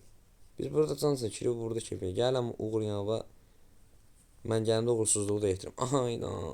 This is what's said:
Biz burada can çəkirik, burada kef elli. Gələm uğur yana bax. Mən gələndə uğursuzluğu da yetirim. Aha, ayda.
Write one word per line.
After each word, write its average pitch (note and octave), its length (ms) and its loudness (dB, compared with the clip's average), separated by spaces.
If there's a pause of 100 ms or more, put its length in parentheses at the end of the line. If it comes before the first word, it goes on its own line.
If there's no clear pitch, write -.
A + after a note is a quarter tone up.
(580)
Biz C#3 160 -4
burada D3+ 220 2
can D3 180 2
çəkirik, A#2+ 460 -2
burada A2+ 200 -4
kef G2 220 -8
elli. F#2 180 -2
Gələm B2 380 0
uğur A2 240 0
yana G#2 240 -2
bax. A2 160 -2 (1200)
Mən A2 220 0
gələndə A2+ 240 4
uğursuzluğu G#2 520 2
da G#2 60 4
yetirim. F#2+ 300 -2
Aha, C3 240 2
ayda. A#2 280 -2 (240)